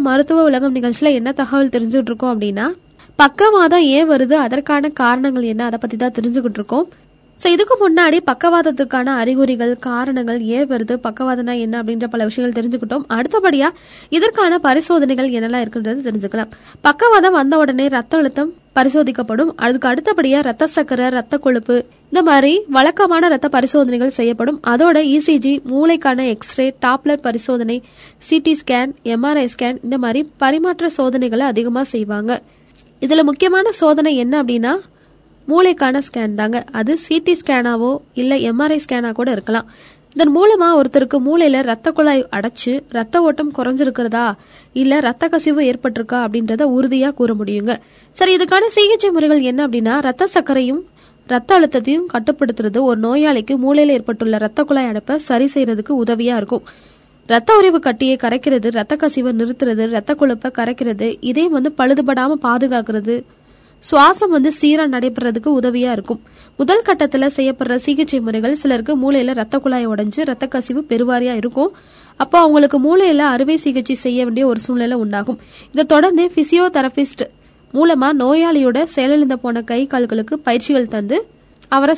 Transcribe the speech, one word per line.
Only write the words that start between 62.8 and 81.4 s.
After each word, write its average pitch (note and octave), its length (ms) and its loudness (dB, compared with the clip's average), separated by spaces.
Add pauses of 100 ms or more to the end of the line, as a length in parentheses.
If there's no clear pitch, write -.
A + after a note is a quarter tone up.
சுவாசம் F4 500 4
வந்து D4 220 2
சீரா D4+ 300 2
நடைபெறதுக்கு A#3+ 640 -2
உதவியா B3 420 0
இருக்கும். G#3+ 260 -6 (380)
முதல் F#4 280 2
கட்டத்துல C#4+ 500 0
செய்யப்படுற C4 480 -2
சிகிச்சை D4 420 0
முறைகள் A3+ 340 -2
சிலருக்கு B3+ 360 -2
மூளையில C4 420 0
ரத்த A3 200 -2
குழாய் B3+ 340 -2
உடைஞ்சு G#3 360 -4
ரத்த C4 180 -4
கசிவு C4 440 -4
பெருவாரியா B3 500 0
இருக்கும். C4 320 -2 (480)
அப்போ - 240 4
அவங்களுக்கு D4 420 4
மூளையில D#4+ 460 4
அறுவை C4+ 320 0
சிகிச்சை C4 400 -2
செய்ய B3 240 -2
வேண்டிய B3 240 0
ஒரு A3+ 140 -4
சூழ்நிலை A#3+ 360 -2
உண்டாகும். G#3 380 -4 (320)
இதை D4 220 2
தொடர்ந்து E4+ 320 4 (120)
பிசியோதெரபிஸ்ட் D4 880 0 (480)
மூலமா D4 360 2 (120)
நோயாளியோட D4 720 2
செயலிழந்து C4+ 500 0
போன A#3 280 -6
கை A#3+ 140 0
கால்களுக்கு A#3 480 -4 (120)
பயிற்சிகள் A#3+ 500 0
தந்து G#3+ 220 -2 (580)